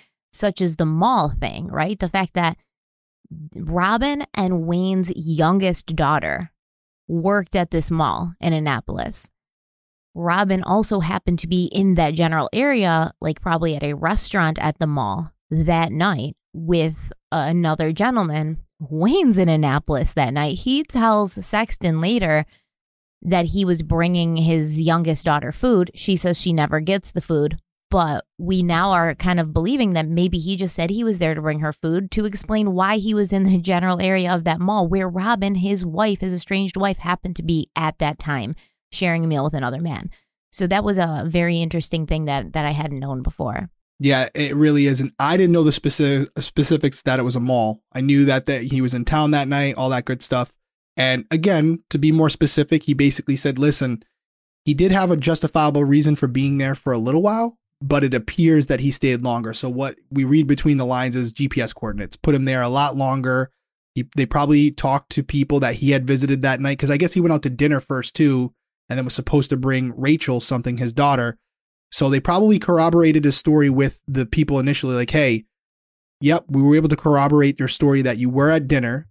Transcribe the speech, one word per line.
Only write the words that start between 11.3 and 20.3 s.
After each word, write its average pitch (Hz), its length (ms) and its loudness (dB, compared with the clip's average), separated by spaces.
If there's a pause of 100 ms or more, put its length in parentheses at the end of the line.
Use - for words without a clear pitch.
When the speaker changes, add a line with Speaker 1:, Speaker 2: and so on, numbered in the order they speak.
Speaker 1:
to - 80 -8
be 180 180 0
in 190 300 2
that 160 200 2
general 160 380 0
area, 196 680 2
like, 156 200 -4
probably 165 340 -2
at 143 80 -6
a 147 100 -4
restaurant 165 680 -2
at 151 200 -4
the 160 80 0
mall 120 440 -4 (200)
that 160 400 0
night 151 440 -2 (180)
with 160 420 0 (360)
another 160 600 0
gentleman. 160 640 -2 (220)
Wayne's 196 580 2
in 180 120 4
Annapolis 147 640 0
that 131 200 0